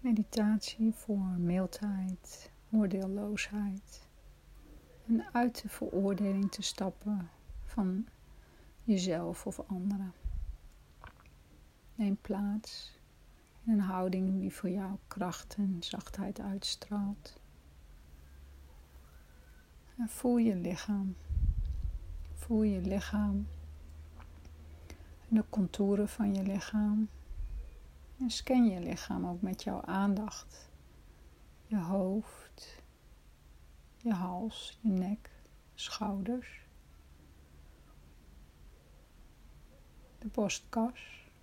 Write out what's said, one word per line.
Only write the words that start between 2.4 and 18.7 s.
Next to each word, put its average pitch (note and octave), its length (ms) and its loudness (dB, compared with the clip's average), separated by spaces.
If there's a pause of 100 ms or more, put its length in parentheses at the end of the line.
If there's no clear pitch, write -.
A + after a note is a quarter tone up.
oordeelloosheid. G3+ 1400 0 (1000)
En A3+ 260 4
uit A#3+ 300 2
de G#3+ 60 -8
veroordeling G3 840 2
te G3+ 100 -8
stappen F#3+ 680 -2 (340)
van F#3+ 420 0 (760)
jezelf F3 640 2
of G3 140 -6
anderen. F#3+ 520 -2 (1800)
Neem G3+ 220 2
plaats G3+ 840 -4 (680)
in A3+ 80 4
een G#3 80 6
houding F#3 600 2
die F#3+ 140 -2
voor F#3 160 -2
jou F#3+ 260 -2 (120)
kracht - 460 -6
en G3 260 2
zachtheid - 600 -6
uitstraalt. G3+ 1000 -4 (2500)